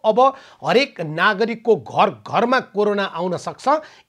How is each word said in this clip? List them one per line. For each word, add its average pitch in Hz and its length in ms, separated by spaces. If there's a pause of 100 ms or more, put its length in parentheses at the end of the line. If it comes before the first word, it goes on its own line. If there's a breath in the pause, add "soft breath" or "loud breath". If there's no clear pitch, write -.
"अब 247 280 (320 loud breath)
हरेक 220 360
नागरिकको 208 720
घर 160 340
घरमा 220 500
कोरोना 202 440
आउन 175 340
सक्छ, - 320 (400 loud breath)